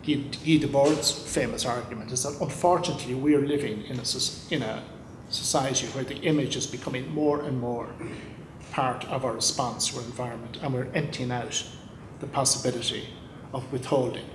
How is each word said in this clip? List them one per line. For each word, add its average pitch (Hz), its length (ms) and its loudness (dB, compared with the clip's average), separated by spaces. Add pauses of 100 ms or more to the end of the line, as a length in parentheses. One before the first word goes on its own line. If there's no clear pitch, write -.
Guy, 147 100 4
Guy 151 440 4
Debord's 139 520 6
famous - 540 -2
argument 117 460 -2
is 127 120 0
that 143 180 -4
unfortunately 170 760 2
we 147 180 6
are 143 140 6
living 117 380 0
in 127 140 -4
a 120 60 -6
soc-, - 460 -2
in 143 100 0
a 113 220 -4 (460)
society 131 580 0
where 131 160 -4
the 139 140 -6
image 147 380 2
is 123 120 -2
becoming 127 460 -4
more 147 280 2
and 135 180 -2
more 120 280 -2 (840)
part 127 340 0
of 135 180 -2
our 117 100 0
response - 560 0
to 131 100 -6
our 120 40 -6
environment, 120 580 -6
and 139 120 0
we're 127 200 -2
emptying 135 380 -2
out 120 320 -2 (560)
the 131 80 -8
possibility 117 800 0 (460)
of 131 180 -6
withholding. 127 640 0